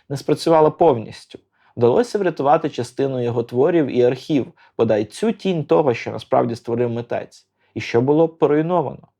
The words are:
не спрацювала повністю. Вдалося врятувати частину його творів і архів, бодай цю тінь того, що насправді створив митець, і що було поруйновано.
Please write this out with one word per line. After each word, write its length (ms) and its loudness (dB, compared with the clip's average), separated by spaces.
не 80 -6
спрацювала 540 2
повністю. 680 -2
Вдалося 420 2
врятувати 520 0
частину 520 -4
його 200 -2
творів 440 0
і 160 0
архів, 440 0
бодай 260 2
цю 280 -4
тінь 320 -4
того, 300 2
що 160 -10
насправді 460 -2
створив 340 -4
митець, 560 -8
і 60 -8
що 200 -2
було 280 2
поруйновано. 800 -2